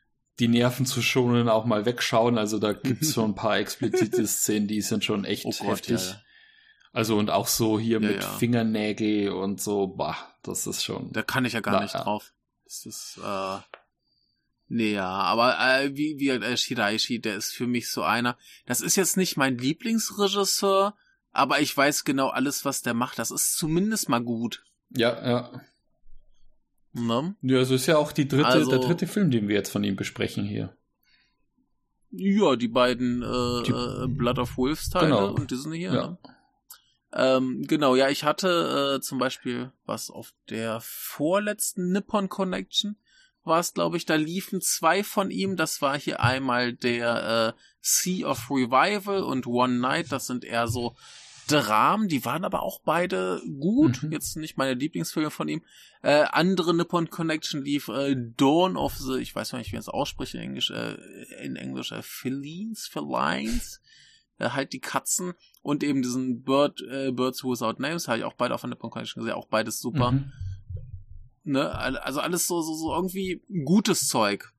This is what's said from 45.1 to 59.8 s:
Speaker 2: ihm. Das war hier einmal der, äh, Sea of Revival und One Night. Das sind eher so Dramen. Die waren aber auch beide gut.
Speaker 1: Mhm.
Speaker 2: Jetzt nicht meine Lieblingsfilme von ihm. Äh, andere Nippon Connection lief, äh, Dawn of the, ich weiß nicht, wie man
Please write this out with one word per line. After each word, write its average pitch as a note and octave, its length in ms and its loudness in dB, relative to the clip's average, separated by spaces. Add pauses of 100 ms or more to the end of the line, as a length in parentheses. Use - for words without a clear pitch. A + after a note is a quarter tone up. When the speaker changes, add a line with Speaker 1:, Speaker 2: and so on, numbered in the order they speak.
Speaker 2:
ihm. F#3+ 260 -2
Das - 240 -2
war C#3+ 160 2
hier D3+ 240 -4
einmal B2 520 2
der, A#2 840 0
äh, - 40 -20 (200)
Sea F3+ 460 0
of C3+ 240 -2
Revival F3+ 720 2
und C3 240 -4
One B2 320 2
Night. C#3+ 320 0
Das C3+ 160 -4
sind B2+ 160 -6
eher A#2 240 -2
so A#2+ 280 -4 (520)
Dramen. D3 600 4
Die C#3+ 160 0
waren D3 200 -2
aber - 160 -2
auch - 220 -6
beide F3+ 580 0 (180)
gut. A#3 440 4
Speaker 1:
Mhm. D#3 80 -4
Speaker 2:
Jetzt - 260 -6
nicht D#3 200 -8
meine C3+ 180 0
Lieblingsfilme D#3 560 -2
von D#3 160 -6
ihm. D#3 160 -6 (380)
Äh, D3 300 6
andere F3 440 4
Nippon E3 340 0
Connection D#3+ 540 -4
lief, C#3+ 240 -2
äh, C#3 280 0 (220)
Dawn E3 400 6
of C3+ 200 -2
the, C3 220 -4
ich A#2+ 160 -8
weiß - 180 -6
nicht, A#2 180 -8
wie G#2+ 40 -6
man A2+ 60 -8